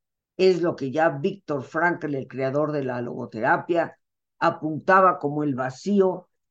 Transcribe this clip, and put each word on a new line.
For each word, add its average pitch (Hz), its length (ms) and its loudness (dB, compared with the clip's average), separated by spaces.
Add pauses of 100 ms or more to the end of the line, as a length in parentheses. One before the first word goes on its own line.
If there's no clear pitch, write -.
(380)
es 185 240 4
lo 170 160 0
que 135 140 -6
ya 160 180 2
Viktor 147 540 -4
Frankl, 160 520 -2
el 127 120 -6
creador 135 440 -2
de 143 140 -4
la 123 160 -4
logoterapia, 135 1000 -2 (400)
apuntaba 170 800 2
como 147 240 -4
el 147 100 -2
vacío 180 760 0 (220)